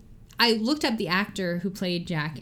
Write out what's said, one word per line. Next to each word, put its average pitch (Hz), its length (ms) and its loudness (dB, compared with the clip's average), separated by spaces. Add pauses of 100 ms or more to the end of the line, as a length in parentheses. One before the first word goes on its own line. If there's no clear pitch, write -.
(380)
I 233 140 6
looked 233 320 0
up 240 140 2
the 190 100 -2
actor 180 500 -2
who 185 120 -2
played 175 360 -2
Jack 156 360 -4